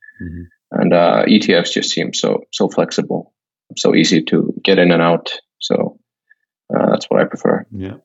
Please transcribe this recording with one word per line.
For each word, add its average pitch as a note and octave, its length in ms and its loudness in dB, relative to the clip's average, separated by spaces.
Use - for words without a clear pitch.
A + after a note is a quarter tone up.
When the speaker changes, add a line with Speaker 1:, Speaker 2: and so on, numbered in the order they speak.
Speaker 1:
Mm-hmm. E2+ 200 -12
Speaker 2:
And, F2+ 200 2
uh, E2+ 340 4
E G#2 120 6
T - 160 0
Fs - 180 0
just - 180 -4
seem - 240 -4
so, - 380 -2
so - 160 -2
flexible, - 680 -4
so - 180 2
easy - 300 2
to - 280 0
get F#2+ 140 2
in F2+ 120 4
and E2+ 120 2
out. E3+ 300 0
So, - 400 -4
uh, - 160 0
that's - 160 -2
what - 140 0
I - 40 2
prefer. - 480 -4
Speaker 1:
Yeah. F#2+ 320 -12